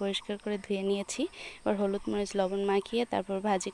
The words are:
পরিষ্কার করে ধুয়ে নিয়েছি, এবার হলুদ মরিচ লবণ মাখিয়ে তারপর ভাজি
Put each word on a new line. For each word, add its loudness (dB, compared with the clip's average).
পরিষ্কার -2
করে -2
ধুয়ে -2
নিয়েছি, -2
এবার 0
হলুদ 0
মরিচ 0
লবণ 2
মাখিয়ে 2
তারপর 0
ভাজি 2